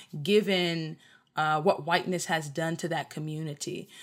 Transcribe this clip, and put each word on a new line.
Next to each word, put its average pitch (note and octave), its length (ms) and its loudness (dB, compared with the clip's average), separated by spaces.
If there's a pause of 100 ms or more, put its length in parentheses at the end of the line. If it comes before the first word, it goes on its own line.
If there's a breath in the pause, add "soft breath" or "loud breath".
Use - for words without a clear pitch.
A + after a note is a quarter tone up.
(240 loud breath)
given, F3 720 2 (380 soft breath)
uh, D#3 260 2
what D#3 240 2
whiteness F3+ 400 2
has D#3+ 240 -2
done E3 280 -2
to F3 100 -6
that D#3+ 240 -4
community. D#3 760 -8 (160 loud breath)